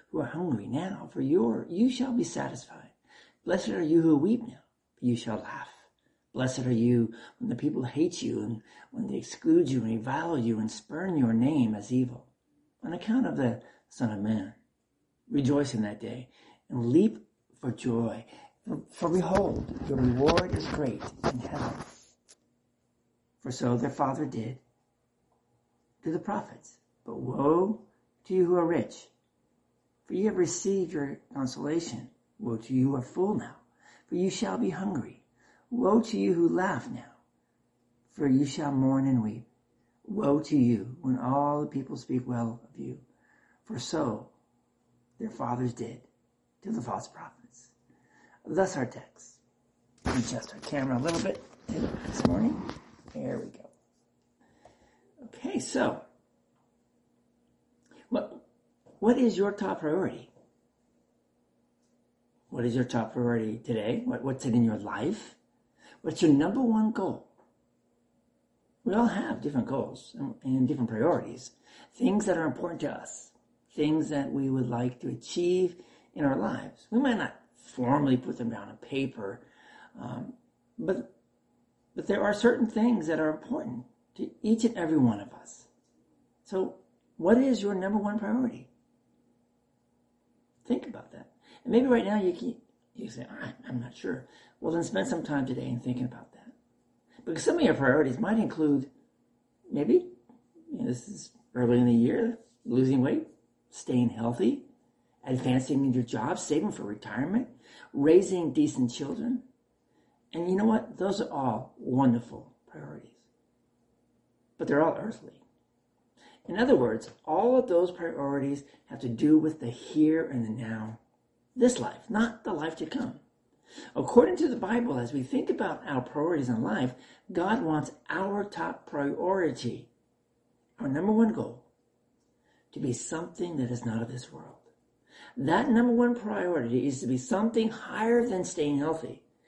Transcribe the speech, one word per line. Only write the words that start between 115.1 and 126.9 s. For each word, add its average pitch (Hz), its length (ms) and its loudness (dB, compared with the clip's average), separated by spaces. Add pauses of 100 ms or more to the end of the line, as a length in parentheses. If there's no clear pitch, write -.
In 175 120 -4
other 247 180 4
words, 117 340 0 (160)
all 220 320 4
of 240 100 2
those 180 220 4
priorities 139 760 -4 (220)
have - 140 -16
to 123 80 -6
do 151 280 6
with 156 240 2
the 120 80 -8
here 156 560 2
and 123 200 -2
the 214 60 -4
now. 113 480 -8 (560)
This 247 240 4
life, - 300 -8
not 226 360 -2
the 202 100 -4
life 160 220 -4
to 170 100 -8
come. - 340 -6 (760)
According 285 420 6
to 311 120 2
the 247 80 -2
Bible, 220 420 -2
as 120 140 -4
we 139 100 -2
think - 280 -2
about 180 360 -2
our 135 140 -2
priorities 147 480 -2
in 117 140 0
life, 170 320 -2 (360)